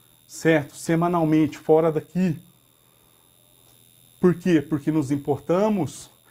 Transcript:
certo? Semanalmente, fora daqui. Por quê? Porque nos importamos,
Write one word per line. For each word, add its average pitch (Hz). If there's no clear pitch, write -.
certo? 156
Semanalmente, 165
fora 160
daqui. 160
Por 180
quê? 170
Porque 143
nos 151
importamos, 160